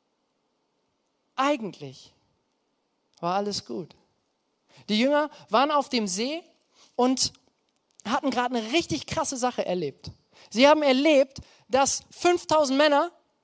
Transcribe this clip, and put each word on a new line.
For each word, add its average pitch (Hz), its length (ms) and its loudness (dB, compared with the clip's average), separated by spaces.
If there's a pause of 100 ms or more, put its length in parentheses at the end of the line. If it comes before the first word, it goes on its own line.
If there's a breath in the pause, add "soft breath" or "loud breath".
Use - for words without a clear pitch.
(1400)
eigentlich 220 760 -4 (1080)
war 175 140 -4
alles 202 320 -6
gut. 196 300 -12 (960 soft breath)
Die 208 100 0
Jünger 294 300 2 (200 loud breath)
waren 254 200 2
auf 294 180 0
dem 220 200 -2
See 247 360 -6 (520 soft breath)
und 254 360 0 (760)
hatten 262 260 -4
gerade 247 240 -2
eine 220 180 -6
richtig - 320 -4
krasse 277 320 -6
Sache 240 280 -4
erlebt. 175 460 -6 (380 soft breath)
Sie 247 180 4
haben 302 140 6
erlebt, 277 580 2 (300 soft breath)
dass 262 400 0
fünftausend 311 680 0
Männer 302 340 4 (320)